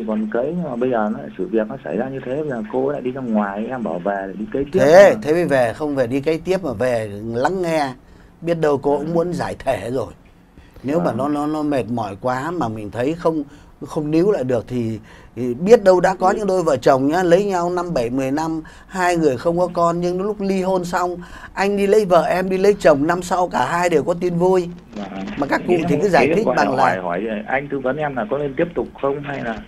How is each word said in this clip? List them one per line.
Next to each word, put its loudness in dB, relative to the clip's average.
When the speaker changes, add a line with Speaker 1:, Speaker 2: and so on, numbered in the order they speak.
Speaker 1:
còn -2
cấy, -2
nhưng -4
mà -6
bây 0
giờ 0
nó, -6
sự -4
việc 0
nó -10
xảy -4
ra -2
như -8
thế, -4
bây -4
giờ -6
cô 0
lại -4
đi -4
ra -8
ngoài, -2
em -6
bảo -4
về -2
để -8
đi -6
cấy -2
tiếp 2
Speaker 2:
Thế, 10
Speaker 1:
mà. -4
Speaker 2:
thế 0
mới 2
về, 2
không -4
về 0
đi -2
cấy -2
tiếp -2
mà -4
về 0
lắng -2
nghe. 0
Biết -2
đâu 2
cô 2
cũng -4
Speaker 1:
Ừ. -4
Speaker 2:
muốn 0
giải -4
thể -4
rồi. -4
Nếu -2
mà 0
Speaker 1:
Vâng. -2
Speaker 2:
nó, -2
nó, -2
nó -4
mệt -2
mỏi -6
quá -4
mà -4
mình -8
thấy -2
không, -2
không -6
níu 4
lại 0
được -2
thì -4
thì -4
biết 4
đâu 6
đã 2
có 2
Speaker 1:
Ừ. 2
Speaker 2:
những -4
đôi 0
vợ 2
chồng 4
nhá, 2
lấy 4
nhau 0
năm -4
bảy, 0
mười -2
năm, -2
hai 0
người 4
không 0
có 2
con, 2
nhưng -2
lúc -4
ly 0
hôn 0
xong, -2
anh 0
đi 2
lấy 6
vợ, 6
em 0
đi 0
lấy 4
chồng, 6
năm 0
sau 0
cả 0
hai 0
đều 4
có 0
tin 0
vui. 2
Speaker 1:
Dạ. -10
Speaker 2:
Mà -2
các 0
cụ 4
Speaker 1:
Nghĩa 4
Speaker 2:
thì 2
Speaker 1:
là 0
Speaker 2:
cứ 2
giải 6
Speaker 1:
một 2
Speaker 2:
thích 2
Speaker 1:
gọi 2
Speaker 2:
bằng 2
Speaker 1:
là 0
Speaker 2:
là 2
Speaker 1:
hỏi, -
hỏi -2
anh -2
tư -4
vấn -2
em -4
là -2
có 0
nên -4
tiếp 0
tục -2
không -2
hay -8
là -6